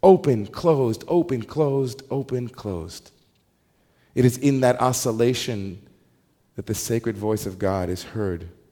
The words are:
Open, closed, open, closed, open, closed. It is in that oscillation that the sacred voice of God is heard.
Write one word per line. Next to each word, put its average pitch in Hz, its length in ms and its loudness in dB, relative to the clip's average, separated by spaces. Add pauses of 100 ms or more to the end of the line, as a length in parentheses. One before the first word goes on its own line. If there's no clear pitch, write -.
Open, 147 460 6
closed, 135 600 0
open, 160 360 0
closed, 139 580 -2 (100)
open, 123 380 -4
closed. 90 640 -10 (1040)
It 127 100 4
is 123 120 4
in 135 240 2
that 123 200 4
oscillation 117 1000 -2 (760)
that 101 100 -10
the 107 100 -4
sacred 113 420 -4
voice 107 280 -2
of 92 120 -10
God 95 320 -2
is 92 140 -6
heard. 90 460 -6 (220)